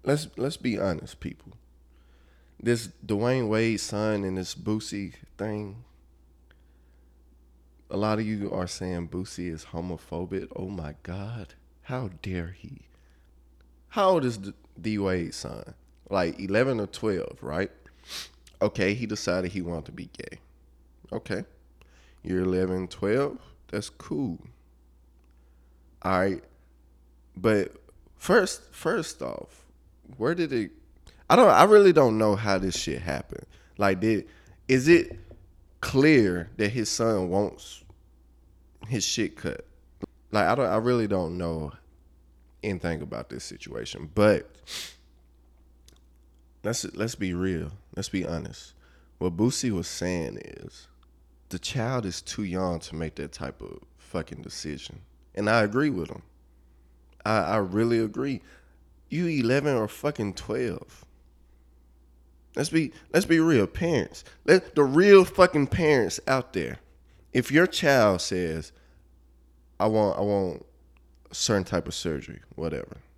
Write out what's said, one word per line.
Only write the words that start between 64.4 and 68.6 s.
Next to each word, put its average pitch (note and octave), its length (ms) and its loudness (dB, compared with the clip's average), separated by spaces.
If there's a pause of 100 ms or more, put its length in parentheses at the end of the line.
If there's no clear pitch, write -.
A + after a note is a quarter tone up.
Let F#3 300 4
the D3 80 4
real F#3 420 10
fucking F3+ 420 6
parents D3+ 580 2
out C3 280 -2
there. D2+ 260 -4 (540)
If B2 180 2
your E3 160 6
child A#2 540 4
says, D#2+ 500 -4 (1080)